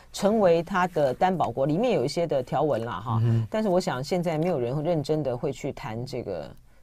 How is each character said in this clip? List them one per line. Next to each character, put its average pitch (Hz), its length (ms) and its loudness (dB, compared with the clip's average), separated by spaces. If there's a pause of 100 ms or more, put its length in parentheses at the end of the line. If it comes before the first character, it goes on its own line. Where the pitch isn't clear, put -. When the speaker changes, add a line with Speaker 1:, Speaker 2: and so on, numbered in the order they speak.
(120)
Speaker 1:
成 214 280 2
为 170 220 6
他 180 260 0
的 143 260 2
担 185 220 2
保 123 140 0
国， 135 160 0
里 151 120 2
面 233 160 2
有 127 100 2
一 143 40 0
些 170 180 -2
的 143 160 0
条 135 200 -2
文 120 220 0
啦 117 80 -6
哈。 110 300 -2
Speaker 2:
嗯 113 180 4
哼。 110 100 -2
Speaker 1:
但 220 120 -2
是 214 60 0
我 180 120 4
想 135 220 -2
现 180 200 -2
在 165 140 -2
没 160 120 0
有 165 100 0
人 123 240 -2
认 160 200 0
真 156 200 -2
的 123 140 -2
会 139 160 -4
去 135 200 -8
谈 120 320 -10
这 123 180 -8
个， 78 280 -8 (320)